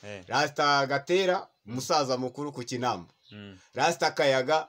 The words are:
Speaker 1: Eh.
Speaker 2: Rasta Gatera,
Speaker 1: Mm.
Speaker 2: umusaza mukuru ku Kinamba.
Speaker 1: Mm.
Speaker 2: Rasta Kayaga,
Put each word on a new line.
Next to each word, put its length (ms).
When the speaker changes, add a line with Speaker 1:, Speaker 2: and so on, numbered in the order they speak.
Speaker 1:
Eh. 240
Speaker 2:
Rasta 580
Gatera, 520
Speaker 1:
Mm. 340
Speaker 2:
umusaza 460
mukuru 340
ku 120
Kinamba. 440
Speaker 1:
Mm. 260
Speaker 2:
Rasta 360
Kayaga, 580